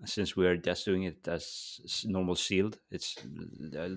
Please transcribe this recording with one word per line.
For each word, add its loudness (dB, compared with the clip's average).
since 0
we 8
are 8
just 0
doing 2
it -6
as -6
s-, -4
normal 2
sealed. 2
It's, -6
uh, -4